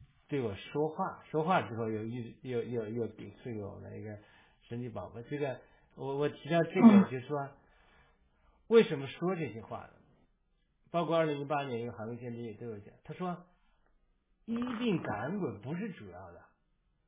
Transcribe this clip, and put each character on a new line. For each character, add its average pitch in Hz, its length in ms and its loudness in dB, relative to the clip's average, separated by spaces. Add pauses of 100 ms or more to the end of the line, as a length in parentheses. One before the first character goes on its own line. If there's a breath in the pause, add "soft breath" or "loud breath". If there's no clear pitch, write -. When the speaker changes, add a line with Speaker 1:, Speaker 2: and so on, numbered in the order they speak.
(280)
Speaker 1:
对 143 140 0
我 107 140 -2
说 151 340 -2
话， 165 400 -6
说 156 140 2
话 175 180 4
之 104 140 -8
后 113 120 -2
又 107 160 -2
医 117 200 -6
治， 123 260 -12
又， 120 140 0
又， 113 260 -4
又 113 200 -2
给 104 200 -14
赐 123 240 -10
给 107 80 -6
我 95 140 -10
们 101 260 -12
一 - 20 -12
个 107 140 -10 (460 soft breath)
神 120 180 -8
奇 123 80 -8
宝 101 200 -8
宝。 117 200 -12
这 147 80 -4
个， 139 220 -4 (340 soft breath)
我， 139 240 -6
我 147 120 2
提 - 200 -8
到 165 140 4
这 170 180 2
个， 233 60 12
Speaker 2:
嗯。 202 240 12
Speaker 1:
就 127 80 -4
是 - 80 -10
说， 143 200 -4 (1200 soft breath)
为 226 120 12
什 160 160 0
么 139 80 -6
说 175 300 -4
这 160 160 -4
些 110 100 -12
话 98 200 -10
呢？ 85 80 -18 (1000)
包 170 160 0
括 160 100 2
二 165 100 6
零 147 160 0
一 143 40 -4
八 143 200 0
年 120 160 -4
一 117 40 -4
个 120 60 -4
韩 110 160 -8
国 120 80 -6
先 120 180 -8
知 117 80 -8
也 117 120 -8
对 120 140 -12
我 107 120 -8
讲， - 240 -18
他 156 100 -12
说 175 320 -6 (1000)
：“医 233 100 -4
病 233 480 0
赶 123 360 -4
鬼 151 120 -2 (100)
不 127 140 -6
是 202 160 -6
主 104 180 -16
要 90 220 -16
的。” 85 100 -20 (640)